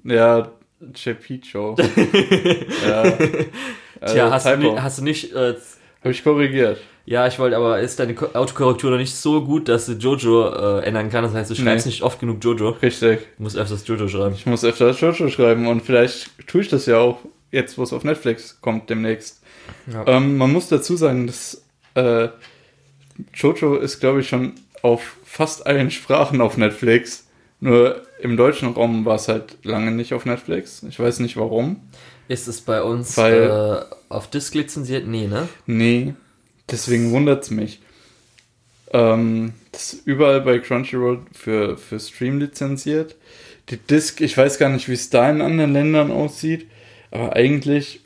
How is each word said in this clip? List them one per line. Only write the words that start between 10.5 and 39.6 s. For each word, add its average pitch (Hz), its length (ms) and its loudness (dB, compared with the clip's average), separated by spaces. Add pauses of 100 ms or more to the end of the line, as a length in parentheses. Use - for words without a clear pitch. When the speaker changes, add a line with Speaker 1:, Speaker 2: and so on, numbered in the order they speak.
Speaker 2:
ändern 107 260 -4
kannst? 117 240 -2
Das 110 60 -4
heißt, 110 100 -8
du 113 40 -6
schreibst 113 320 0
Speaker 1:
Nee. 123 60 -4
Speaker 2:
nicht - 100 -8
oft - 180 -2
genug 110 240 -4
Jojo. 117 260 2 (120)
Speaker 1:
Richtig. 113 380 2 (160)
Speaker 2:
Du 110 60 -12
musst 104 140 -8
öfters 101 300 -4
Jojo 107 220 -2
schreiben. 98 260 -2
Speaker 1:
Ich - 120 -10
muss 120 180 0
öfters 120 360 4
Jojo 165 280 2
schreiben 117 380 4
und 117 160 0
vielleicht 123 480 2 (160)
tue 175 160 2
ich 202 60 -6
das - 180 0
ja 117 120 4
auch 120 200 2 (340)
jetzt, 127 260 -4
wo 127 40 -4
es 120 100 -6
auf 123 120 -8
Netflix 143 560 -4
kommt 110 300 -6
demnächst. 113 520 -4 (500)
Speaker 2:
Ja. 110 140 -8
Speaker 1:
Ähm, 135 300 4
man 131 160 4
muss 175 160 0
dazu 170 280 0
sagen, 131 300 0
dass, - 380 -12 (300)
äh, 117 340 2 (1080)
Jojo 147 420 0
ist, 135 240 -6
glaub 139 180 2
ich, 135 100 -4
schon 127 240 -4 (300)
auf 117 420 0
fast - 420 -6
allen 139 240 0
Sprachen 139 500 0
auf 113 180 2
Netflix. 113 680 0 (360)
Nur 123 380 4 (220)
im 120 160 -2
deutschen 127 340 2
Raum 113 320 0
war 110 120 0
es - 120 -6
halt 110 360 -6
lange 110 260 -2
nicht 120 240 -4
auf 120 100 -6
Netflix. 160 640 -6
Ich - 100 -16
weiß 120 220 0
nicht 120 160 -4
warum. 117 400 -2 (520)
Speaker 2:
Ist 123 200 -6
es 117 140 -12
bei 110 200 -2
uns, 117 360 -4
Speaker 1:
Weil 107 720 4
Speaker 2:
äh, - 40 -18 (140)
auf - 220 -10
Disc 143 240 -8
lizenziert? 139 520 -6
Nee, 113 200 -4
ne? 123 220 -4 (180)
Speaker 1:
Nee, 120 480 0 (560)
deswegen 117 400 0
wundert's 139 400 2
mich. 107 300 -6 (1120)
Ähm, 113 600 2 (200)